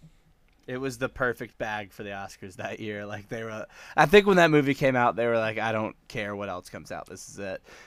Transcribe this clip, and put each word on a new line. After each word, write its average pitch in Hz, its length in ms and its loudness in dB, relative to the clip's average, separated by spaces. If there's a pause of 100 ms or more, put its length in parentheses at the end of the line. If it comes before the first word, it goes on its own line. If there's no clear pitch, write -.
(680)
It 127 120 -8
was 131 200 -6
the 127 100 -4
perfect 120 500 -6
bag 107 340 -8
for - 120 -16
the 101 60 -10
Oscars 98 460 -14
that 107 240 -10
year. 104 240 -10
Like, 104 240 -14
they 113 160 -10
were, 110 220 -12 (300)
I 151 100 6
think 202 200 8
when 196 100 6
that 170 140 8
movie 143 240 4
came 131 220 2
out, 120 180 4
they 117 120 0
were 117 120 2
like, 110 200 -2
"I 113 140 -2
don't 110 220 -4 (140)
care 104 260 -8
what 101 140 -8
else 90 220 -10
comes 90 200 -16
out. 85 160 -12
This - 220 -16
is 151 100 -18
it." 95 240 -8 (240)